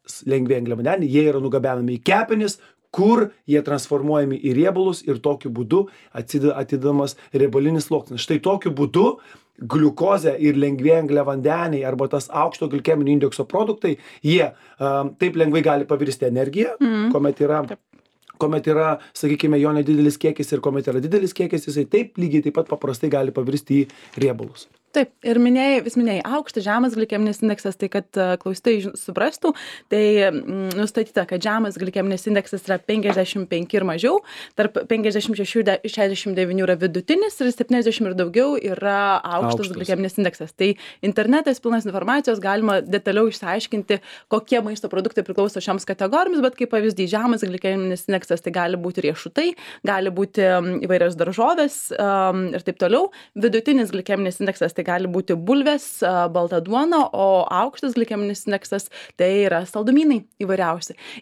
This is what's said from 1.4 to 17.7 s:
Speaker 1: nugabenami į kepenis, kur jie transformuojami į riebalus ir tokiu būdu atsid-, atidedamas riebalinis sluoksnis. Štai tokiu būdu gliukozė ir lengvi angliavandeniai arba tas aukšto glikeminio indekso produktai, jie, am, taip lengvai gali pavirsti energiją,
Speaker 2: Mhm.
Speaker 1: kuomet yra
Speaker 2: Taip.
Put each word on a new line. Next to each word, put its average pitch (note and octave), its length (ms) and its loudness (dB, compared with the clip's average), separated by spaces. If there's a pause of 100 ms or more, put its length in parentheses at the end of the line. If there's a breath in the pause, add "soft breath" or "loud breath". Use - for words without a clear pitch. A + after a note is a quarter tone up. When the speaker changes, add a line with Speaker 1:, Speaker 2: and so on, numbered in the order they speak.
Speaker 1:
nugabenami B2 560 -2
į - 40 -16
kepenis, G#3+ 540 0 (320 soft breath)
kur G#3+ 380 4 (180 loud breath)
jie D3 160 2
transformuojami C#3+ 800 -2
į B2+ 160 0
riebalus F#3 480 0
ir C3 160 -2
tokiu C#3+ 320 -2
būdu B2 300 0 (340 loud breath)
atsid-, C#3 320 0
atidedamas C#3 640 -2 (200 loud breath)
riebalinis C#3 520 2
sluoksnis. C3+ 400 -4
Štai D#3 160 0
tokiu F#3+ 320 0
būdu E3+ 460 2 (400 loud breath)
gliukozė D3+ 800 2
ir D3 180 2
lengvi C#3 380 2
angliavandeniai D3 920 0
arba C3 220 -2
tas C#3 240 -4
aukšto D#3 400 -2
glikeminio C#3+ 460 2
indekso C3+ 280 0
produktai, G3+ 520 -2 (260 loud breath)
jie, D#3 300 2 (260 soft breath)
am, C#3 400 -2
taip E3+ 160 0
lengvai D#3+ 300 2
gali C#3+ 200 2
pavirsti C3+ 440 0
energiją, C#3 500 0
Speaker 2:
Mhm. A3+ 320 2
Speaker 1:
kuomet C#3+ 300 0
yra D3 260 2
Speaker 2:
Taip. G3+ 120 -12 (600)